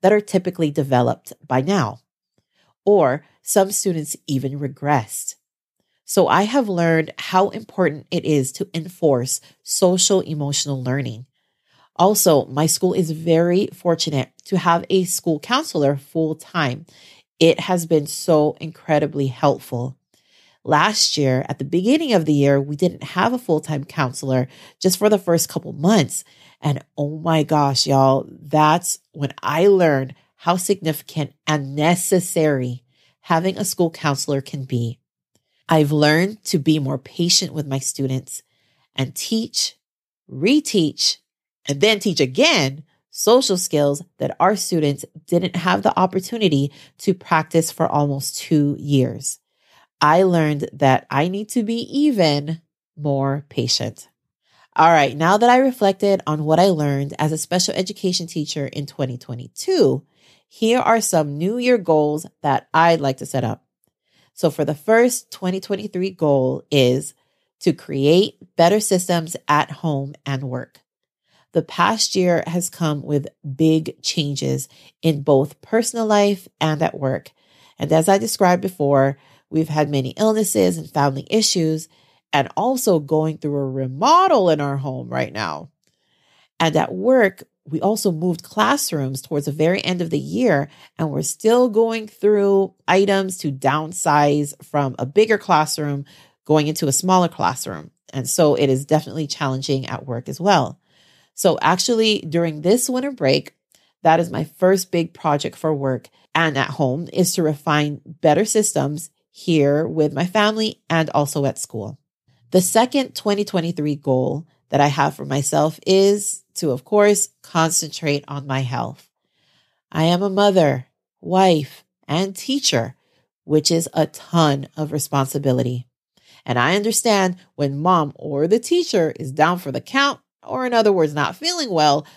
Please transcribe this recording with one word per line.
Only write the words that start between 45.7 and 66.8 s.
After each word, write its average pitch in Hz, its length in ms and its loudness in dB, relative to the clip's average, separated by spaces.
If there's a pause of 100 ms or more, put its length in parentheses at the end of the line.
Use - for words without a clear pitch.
the - 160 0
opportunity 185 720 0 (260)
to - 160 -2
practice 160 580 0
for - 160 -2
almost 143 500 -2
two 147 420 0
years. 135 600 -2 (640)
I 160 220 6
learned 156 500 0
that 139 360 2
I 151 200 0
need 202 200 -8
to 240 140 -2
be 226 120 -4
even 165 880 0 (360)
more 139 500 -2
patient. - 640 -6 (640)
All 160 160 6
right, 147 240 4
now 165 220 2
that 233 120 4
I 247 100 6
reflected 202 680 0
on 151 160 -2
what 156 160 2
I 180 60 6
learned 147 520 0
as 151 140 0
a 156 60 -4
special - 360 -4
education 185 540 -4
teacher 147 400 -6
in - 180 -8
twenty 127 320 -6
twenty-two, 135 840 0 (460)
here 226 300 0
are 226 200 4
some 151 380 -2
New 190 200 -2
Year 247 200 2
goals 156 480 0 (160)
that 139 320 0
I'd 165 260 4
like 139 180 -2
to - 80 -14
set 127 200 -4
up. 110 180 -6 (720)
So - 160 0
for 143 160 -2
the 147 100 -4
first 233 560 2
twenty 190 300 -4
twenty-three 196 500 -6
goal 139 580 0
is 135 440 2 (480)